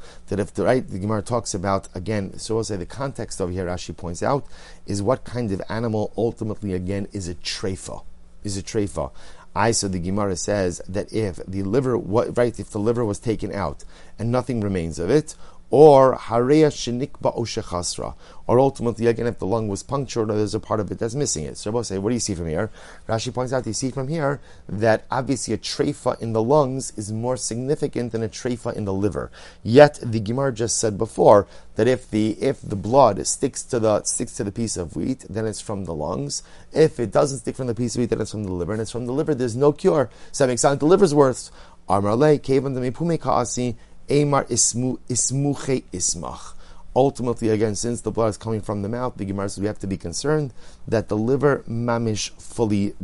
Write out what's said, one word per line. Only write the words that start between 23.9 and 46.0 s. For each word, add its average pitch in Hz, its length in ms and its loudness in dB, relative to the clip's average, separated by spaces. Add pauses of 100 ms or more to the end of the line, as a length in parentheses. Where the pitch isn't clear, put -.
from 131 180 -6
here 143 340 -2 (260)
that 110 420 2
obviously 120 440 -2
a - 20 -2
treifa - 640 -2
in 113 140 -4
the 113 80 2
lungs 131 560 2
is 104 120 -6
more 120 280 -2
significant 123 760 -4
than 113 100 -2
a 110 60 -2
treifa 123 480 -6
in 107 80 -4
the 98 80 -2
liver. 87 380 -2 (320)
Yet 143 400 8
the 113 180 -2
Gemara 127 320 -2
just 110 260 -2
said 107 200 -2
before 113 480 6 (300)
that 110 120 4
if 127 220 0
the, 107 220 2
if 131 280 -2
the - 160 -6
blood 104 500 4
sticks - 360 -4
to 120 180 -2
the, 107 220 2
sticks - 320 -4
to 120 100 -4
the 98 80 -4
piece - 240 -4
of 85 180 -6
wheat, - 360 -4
then 110 160 -4
it's 104 160 -6
from 98 240 -6
the 82 80 -6
lungs. 90 480 -4 (320)
If 151 260 4
it 107 120 -2
doesn't 143 260 2
stick 123 180 -6
from 131 120 -4
the 117 60 0
piece 120 200 -2
of 123 60 0
wheat, 117 100 2
then 117 100 0
it's 110 120 -6
from 104 120 -4
the 92 80 -4
liver, 87 200 -4
and 110 100 -4
it's 104 80 -8
from 120 160 -6
the 123 60 -4
liver, 151 220 0
there's 120 220 -2
no 143 160 6
cure. 156 380 2 (220)
So - 120 2
that 127 80 4
makes 120 80 0
sense. 143 200 4
The 139 40 0
liver's 175 300 6
worse. 139 360 4 (380)
Amar 101 260 4
le, 147 240 6
kevan 135 360 0
de 127 160 -2
mipume 160 260 -2
kaasi, 123 600 0 (320)
Emar 143 400 4
ismu, 120 500 0 (100)
ismuche 135 840 0
ismach. - 640 -6 (400)